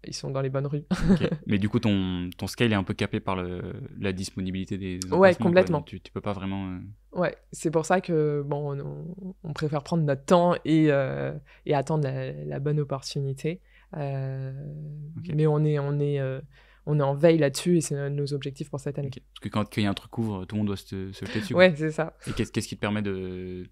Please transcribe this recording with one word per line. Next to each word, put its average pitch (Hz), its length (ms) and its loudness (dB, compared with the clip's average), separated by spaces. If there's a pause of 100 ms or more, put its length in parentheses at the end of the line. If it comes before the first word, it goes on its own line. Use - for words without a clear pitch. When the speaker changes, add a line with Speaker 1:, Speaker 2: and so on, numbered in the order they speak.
Speaker 1:
ils - 100 -12
sont 143 160 -8
dans 135 100 -2
les 135 100 -2
bonnes 135 160 -2
rues. 147 240 -4
<laughs> 180 220 4
Speaker 2:
Ok. 156 160 4 (180)
Mais 104 120 2
du 104 100 2
coup, 120 120 2
ton, 92 480 2 (100)
ton 98 100 -6
scale 117 240 2
est 104 40 4
un 95 80 2
peu 98 100 -4
capé 104 260 -2
par 95 160 -4
le, 90 360 -6 (280)
la 98 120 0
disponibilité 95 680 -4
des 92 200 -6 (120)
Speaker 1:
Ouais, - 40 2
Speaker 2:
emplacements, 170 40 4
quoi. 185 280 6
Speaker 1:
complètement. 180 320 4
Speaker 2:
Donc, 147 80 -6
tu, - 140 -12
tu - 120 -20
peux 98 80 -6
pas 104 120 -4
vraiment, 95 400 -4
euh, 90 60 -8 (340)
Speaker 1:
Ouais, 175 220 -2 (180)
c'est - 180 -2
pour 160 160 2
ça 185 160 4
que, 151 440 0
bon, 143 320 -4
on, 151 640 -10
on 147 120 -8
préfère 147 280 -2
prendre 170 220 0
notre 139 200 0
temps 175 300 6 (120)
et, 156 260 6
euh, 139 400 0 (340)
et 147 80 2
attendre 147 300 2
la, 131 280 -4
la 147 280 -6
bonne 147 180 2
opportunité. 139 800 -4 (360)
Euh, 135 560 -6 (640)
Speaker 2:
Ok. 165 180 -10
Speaker 1:
mais 151 120 4
on 151 180 4
est, 151 140 2
on 143 200 0
est, 143 220 0
euh, 135 200 -4 (500)
on 151 100 4
est - 20 4
en 139 120 2
veille 165 220 8
là-dessus 156 400 4
et 160 60 6
c'est 151 140 -4
un 139 140 -4
de 143 40 -4
nos 143 180 -2
objectifs 143 380 -6
pour 139 100 -6
cette 143 180 -6
année. 139 100 -4
Speaker 2:
Ok. - 120 -12 (140)
Parce - 80 -20
que 104 80 -8
quand, 107 140 0
quand - 120 -8
il 110 60 2
y 101 40 4
a 101 40 2
un 95 40 0
truc - 160 -12
qui - 100 -4
ouvre, 101 260 -2
tout - 80 -12
le 107 60 0
monde 104 80 0
doit 98 100 -2
se, 95 340 -8
se 101 140 -12
jeter 107 140 -4
dessus, - 120 -6
quoi. 180 120 8
Speaker 1:
Ouais, 180 120 6
c'est 156 140 -2
ça. 156 260 -4 (100)
Speaker 2:
Et 113 60 -6
qu'est-ce, 107 180 -2
qu'est-ce 113 160 -2
qui - 100 -10
te - 40 -12
permet 107 220 0
de, 92 680 -6